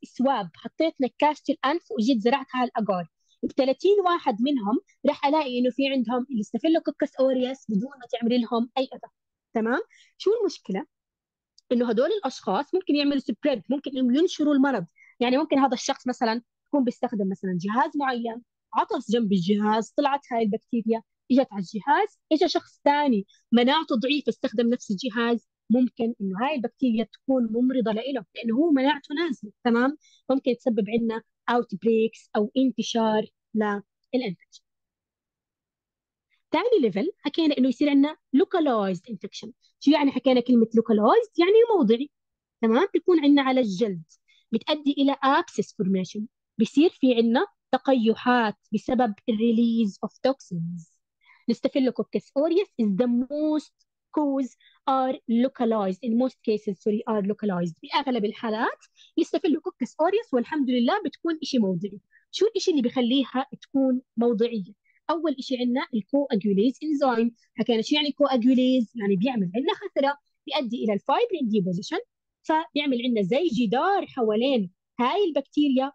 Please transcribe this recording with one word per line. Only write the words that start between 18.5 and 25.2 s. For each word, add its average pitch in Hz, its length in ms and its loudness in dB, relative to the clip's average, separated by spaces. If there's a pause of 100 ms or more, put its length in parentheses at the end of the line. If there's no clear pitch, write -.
عطس 302 360 0
جنب 220 220 2
الجهاز، 208 640 2
طلعت 277 240 2 (120)
هاي 233 100 0
البكتيريا، 226 600 -2 (280)
إجت 262 220 4
على 196 100 -6
الجهاز، 294 560 -2 (140)
إجا 330 140 2
شخص - 380 -4
ثاني 277 420 2 (260)
مناعته 269 440 2
ضعيفة 262 340 -2
استخدم 233 380 -2
نفس 240 220 -4
الجهاز، 233 580 -4 (220)